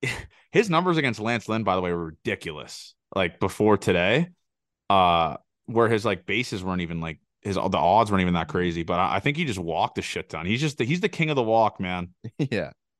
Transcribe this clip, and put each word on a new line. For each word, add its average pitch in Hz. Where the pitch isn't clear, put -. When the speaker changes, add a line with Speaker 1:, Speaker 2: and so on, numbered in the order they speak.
Speaker 1:
<laughs> -
his 208
numbers 170
against 127
Lance 113
Lynn, 110
by 92
the 92
way, 90
were 85
ridiculous. 80
Like, 90
before 104
today, 104
uh, 85
where 113
his, 110
like, 98
bases 104
weren't 90
even, 85
like, 80
his, 98
the -
odds 104
weren't 95
even 90
that 82
crazy. 87
But 87
I, 92
I 98
think 143
he 175
just 104
walked 85
a -
shit -
ton. 82
He's 113
just, 147
he's 147
the 214
king 160
of 147
the 127
walk, 110
man. 90
Speaker 2:
<laughs> -
Yeah. 104